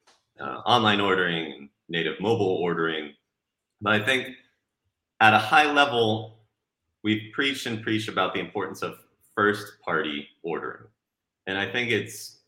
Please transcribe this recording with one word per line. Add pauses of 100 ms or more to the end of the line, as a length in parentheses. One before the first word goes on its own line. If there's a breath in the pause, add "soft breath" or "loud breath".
(400)
uh,
online
ordering
and (200)
native
mobile
ordering. (680)
But
I
think (920)
at
a
high
level, (600)
we've
preached
and
preached
about
the
importance
of (360)
first-party (140)
ordering. (600)
And
I
think
it's,